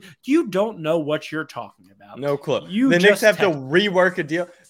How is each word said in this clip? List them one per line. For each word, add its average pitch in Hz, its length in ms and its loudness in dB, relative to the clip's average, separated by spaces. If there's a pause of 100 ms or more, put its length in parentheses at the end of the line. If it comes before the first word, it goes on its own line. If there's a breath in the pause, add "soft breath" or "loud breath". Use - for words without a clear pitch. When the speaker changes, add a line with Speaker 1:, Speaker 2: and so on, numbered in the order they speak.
(260 loud breath)
Speaker 1:
You 285 240 0
don't 196 300 -2
know 160 200 0
what 151 320 -4
you're 151 140 -6
talking 107 440 -16
about. - 300 -20
Speaker 2:
No 143 180 -2
clue. 139 300 -4
Speaker 1:
You 226 220 0
Speaker 2:
The 175 100 4
Knicks 196 220 6
Speaker 1:
just - 0 -
Speaker 2:
have 208 160 4
to 160 80 0
Speaker 1:
text- 160 140 0
Speaker 2:
rework 180 580 0
a 180 60 -2
deal. 170 240 -6 (220 loud breath)